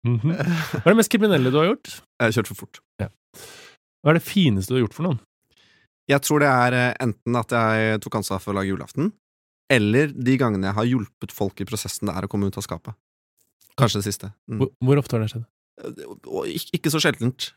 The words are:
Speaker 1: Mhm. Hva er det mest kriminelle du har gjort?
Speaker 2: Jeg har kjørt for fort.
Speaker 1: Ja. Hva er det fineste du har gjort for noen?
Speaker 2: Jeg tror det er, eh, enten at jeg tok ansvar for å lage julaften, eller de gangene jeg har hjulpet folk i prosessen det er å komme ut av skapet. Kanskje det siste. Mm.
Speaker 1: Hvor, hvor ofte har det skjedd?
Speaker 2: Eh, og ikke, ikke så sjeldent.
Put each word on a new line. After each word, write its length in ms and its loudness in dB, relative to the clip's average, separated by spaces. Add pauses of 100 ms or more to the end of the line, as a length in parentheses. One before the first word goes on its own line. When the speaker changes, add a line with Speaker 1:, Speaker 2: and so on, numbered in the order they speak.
Speaker 1:
Mhm. 300 0
Hva 520 -2
er 80 8
det 40 6
mest 140 2
kriminelle 400 4
du 60 2
har 180 4
gjort? 100 -20 (340)
Speaker 2:
Jeg 60 2
har 60 4
kjørt 160 0
for 80 -12
fort. 240 -18 (200)
Speaker 1:
Ja. 80 -4 (960)
Hva 60 4
er 80 6
det 60 -2
fineste 460 2
du 100 -2
har 80 2
gjort 80 -10
for 80 -6
noen? 160 -2 (920)
Speaker 2:
Jeg 120 4
tror 180 2
det 100 6
er, 240 4
eh, 260 2
enten 380 -2
at 120 -2
jeg 520 2
tok 160 -6
ansvar 240 -4
for 100 -8
å 60 -2
lage 180 -2
julaften, 360 -4 (580)
eller 380 4
de 300 0
gangene 280 0
jeg 80 -2
har 120 0
hjulpet 460 -4
folk 300 -4
i 40 -4
prosessen 420 -8
det 100 -4
er 60 -6
å 40 -8
komme 200 -2
ut 100 -6
av 60 -8
skapet. 320 -12 (840)
Kanskje 240 2
det 100 -4
siste. 220 -10 (160)
Mm. 80 -8
Speaker 1:
Hvor, 140 0 (100)
hvor 160 4
ofte 140 -2
har 100 0
det 100 -4
skjedd? 140 -10 (400)
Speaker 2:
Eh, 200 -12 (220)
og 200 -6
ikke, 260 -8
ikke 180 -2
så 80 0
sjeldent. 580 -2